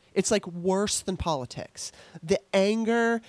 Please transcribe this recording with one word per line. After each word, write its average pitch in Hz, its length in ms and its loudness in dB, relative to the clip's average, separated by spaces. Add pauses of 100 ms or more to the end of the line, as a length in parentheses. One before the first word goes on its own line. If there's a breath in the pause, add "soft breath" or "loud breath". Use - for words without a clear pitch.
(120)
It's, 190 200 0
like, 202 140 0
worse 185 540 -2
than 180 160 -4
politics. - 760 -6 (280 loud breath)
The 175 200 0 (120)
anger, 226 760 2